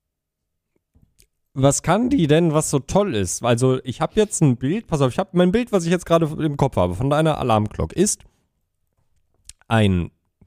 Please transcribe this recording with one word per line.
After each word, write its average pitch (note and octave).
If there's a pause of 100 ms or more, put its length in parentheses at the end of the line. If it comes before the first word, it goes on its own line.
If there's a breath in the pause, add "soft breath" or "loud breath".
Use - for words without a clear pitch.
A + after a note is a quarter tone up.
(1500)
Was C#3
kann A3
die A3
denn, D#3
was D3+
so D3
toll F#3+
ist? G2
Also, B2
ich -
hab -
jetzt G#3+
ein B2+
Bild, E3
pass D3
auf, C3
ich -
hab G3
mein F3+
Bild, A#3+
was F3+
ich E3
jetzt F3+
gerade E3
im D3
Kopf C#3
habe, F2+
von B2
deiner D3+
Alarmglock, G#2+
ist - (1400)
ein G2 (360)